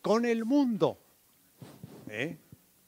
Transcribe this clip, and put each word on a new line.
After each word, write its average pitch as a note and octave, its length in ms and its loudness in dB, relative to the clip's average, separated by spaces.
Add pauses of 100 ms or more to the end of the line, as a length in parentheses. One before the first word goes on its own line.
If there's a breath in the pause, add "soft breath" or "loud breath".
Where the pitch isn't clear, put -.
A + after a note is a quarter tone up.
con A3 240 2
el A3+ 200 0
mundo, A3+ 540 2 (1120)
¿eh? B2+ 300 -6 (500)